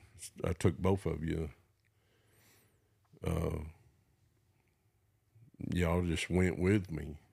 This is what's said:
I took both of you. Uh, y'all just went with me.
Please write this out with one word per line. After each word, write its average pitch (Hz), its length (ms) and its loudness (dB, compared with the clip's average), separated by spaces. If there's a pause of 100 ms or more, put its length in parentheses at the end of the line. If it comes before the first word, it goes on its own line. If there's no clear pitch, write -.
(440)
I 90 80 0
took - 260 2
both 92 280 0
of 78 180 -2
you. 80 260 -4 (1800)
Uh, 82 320 0 (2250)
y'all 87 300 2
just 82 280 -2
went 90 280 4
with 90 320 2
me. 76 260 -8 (160)